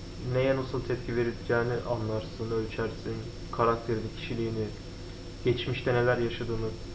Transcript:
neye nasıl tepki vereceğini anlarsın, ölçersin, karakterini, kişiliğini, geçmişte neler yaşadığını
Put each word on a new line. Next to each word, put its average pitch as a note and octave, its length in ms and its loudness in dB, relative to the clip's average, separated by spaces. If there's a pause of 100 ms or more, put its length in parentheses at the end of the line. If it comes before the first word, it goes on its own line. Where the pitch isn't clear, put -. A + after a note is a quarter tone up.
(340)
neye C3 220 4
nasıl C3 280 -2
tepki B2 320 -2
vereceğini A#2+ 580 2 (160)
anlarsın, A2 640 -2
ölçersin, A2 640 -2 (360)
karakterini, A2+ 680 2
kişiliğini, A2+ 480 -2 (800)
geçmişte B2 480 2
neler A#2+ 240 6
yaşadığını A2+ 520 0 (240)